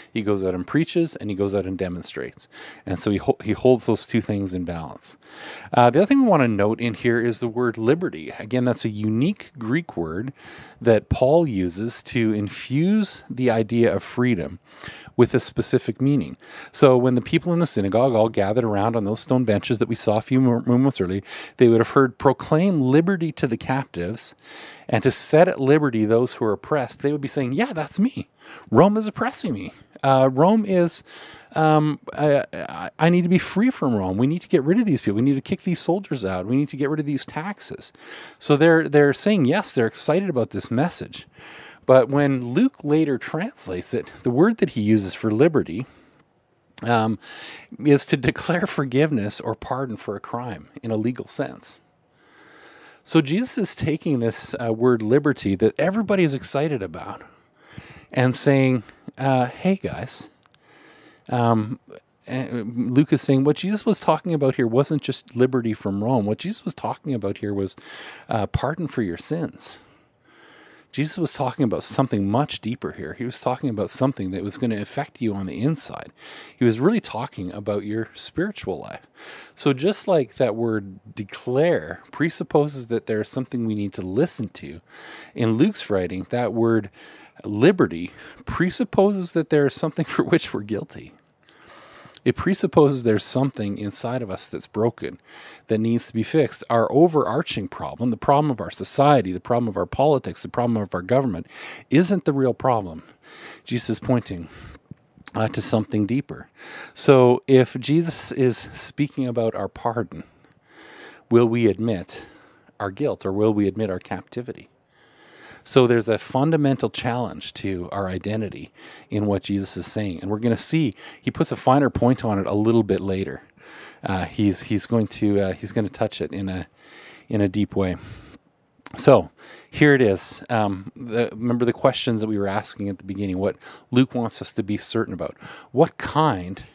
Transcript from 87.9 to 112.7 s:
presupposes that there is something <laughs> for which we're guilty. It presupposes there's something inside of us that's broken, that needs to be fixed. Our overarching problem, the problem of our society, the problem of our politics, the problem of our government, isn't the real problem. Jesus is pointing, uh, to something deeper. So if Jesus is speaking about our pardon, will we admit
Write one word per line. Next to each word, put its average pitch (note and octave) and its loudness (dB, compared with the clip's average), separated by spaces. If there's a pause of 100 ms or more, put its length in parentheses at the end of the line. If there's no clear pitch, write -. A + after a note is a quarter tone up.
presupposes F#3+ 0
that D#3+ -2
there D3 4
is C3 0
something D#3+ -4
<laughs> - -10
for - -8
which - 0
we're - -4
guilty. - -10 (1120)
It - 0
presupposes D3+ 2
there's A2 2
something A2+ -2
inside A#2+ -6
of G2 -10
us - -8
that's - -12
broken, G#2 -2 (460)
that A2 0
needs A2+ 0
to - -16
be A2+ 0
fixed. C#3+ 0
Our A2+ 2
overarching C#3 2
problem, - -6
the A2+ -2
problem D3 2
of A#2+ -4
our E2+ -8
society, C3 2
the F2+ -6
problem A#2+ -2
of G2 -6
our F2+ 0
politics, C3+ -2
the - -10
problem A#2+ -2
of G#2 -4
our F2+ -4
government, G#2 0 (460)
isn't F3+ 2
the D3+ 0
real C3 0
problem. G2 -2 (600)
Jesus A#2+ -4
is A2 -4
pointing, A2 -4 (880)
uh, A2 0
to - -8
something G#2+ -2
deeper. - -6 (460)
So B2+ 6
if B2+ 6
Jesus D#3 -2
is B2+ 0
speaking - -4
about A2+ -2
our G2 -6
pardon, - -6 (1080)
will A#2 6
we A2+ 2
admit G#2 -2 (560)